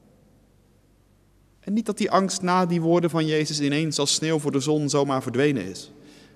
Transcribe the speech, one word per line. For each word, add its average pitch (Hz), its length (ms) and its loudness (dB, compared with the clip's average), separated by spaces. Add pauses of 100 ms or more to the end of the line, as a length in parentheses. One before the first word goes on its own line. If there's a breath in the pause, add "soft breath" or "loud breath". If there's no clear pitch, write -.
(1600)
En 202 140 -6
niet 220 120 0
dat 208 120 -4
die 214 140 -2
angst 185 300 0
na 180 240 2
die 170 160 0
woorden 170 280 4
van 160 160 0
Jezus 151 340 0
ineens 147 400 0
als 143 140 0
sneeuw 160 260 0
voor 147 120 -2
de 135 80 0
zon 151 300 0
zomaar 139 320 0
verdwenen 127 440 0
is. - 260 -14 (440 loud breath)